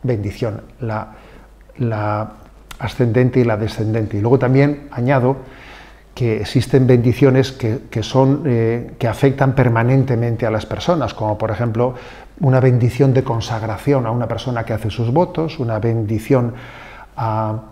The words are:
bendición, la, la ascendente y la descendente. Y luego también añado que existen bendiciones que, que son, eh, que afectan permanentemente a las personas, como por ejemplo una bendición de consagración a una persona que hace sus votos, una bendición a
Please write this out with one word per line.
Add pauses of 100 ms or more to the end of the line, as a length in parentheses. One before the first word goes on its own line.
bendición, (160)
la, (640)
la (440)
ascendente
y
la
descendente.
Y
luego
también
añado (760)
que
existen
bendiciones
que, (100)
que
son,
eh,
que
afectan
permanentemente
a
las
personas,
como
por
ejemplo (440)
una
bendición
de
consagración
a
una
persona
que
hace
sus
votos,
una
bendición (640)
a